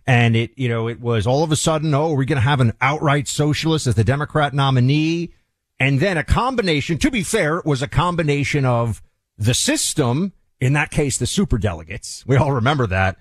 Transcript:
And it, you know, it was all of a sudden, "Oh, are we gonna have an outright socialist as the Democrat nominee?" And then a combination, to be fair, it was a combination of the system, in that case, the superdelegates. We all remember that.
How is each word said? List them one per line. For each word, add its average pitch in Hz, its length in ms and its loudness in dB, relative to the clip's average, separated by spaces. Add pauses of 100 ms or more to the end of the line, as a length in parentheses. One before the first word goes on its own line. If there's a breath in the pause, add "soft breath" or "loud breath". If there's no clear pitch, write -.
And 120 300 4
it, 117 200 0
you 127 140 -2
know, 113 180 -4
it 117 120 -10
was 117 260 0
all 135 180 2
of 156 80 0
a 147 40 2
sudden, 156 400 0
"Oh, 156 160 0
are 147 40 0
we 135 100 0
gonna 135 160 0
have 139 180 2
an 117 220 4
outright 143 460 0
socialist 151 600 0
as 107 80 0
the 113 80 2
Democrat 143 500 0
nominee?" 143 800 0 (480)
And 135 220 2
then 190 160 0
a 143 60 -4
combination, 190 760 0
to 311 100 2
be 220 140 -2
fair, 165 340 0
it 175 80 -6
was 143 160 0
a 147 60 -6
combination 147 800 0
of 120 360 0 (360)
the 110 160 0
system, 160 800 -2 (260)
in 127 140 0
that 151 180 -2
case, 147 260 -2
the 123 80 -4
superdelegates. 92 1000 -4
We 135 80 2
all 135 160 4
remember 131 360 0
that. 95 340 0